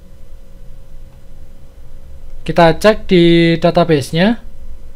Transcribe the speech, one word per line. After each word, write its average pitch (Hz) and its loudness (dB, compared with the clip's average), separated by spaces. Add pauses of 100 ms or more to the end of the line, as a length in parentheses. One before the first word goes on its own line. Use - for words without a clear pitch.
(2500)
Kita 165 4
cek 214 2
di 170 6
database-nya. 170 2 (580)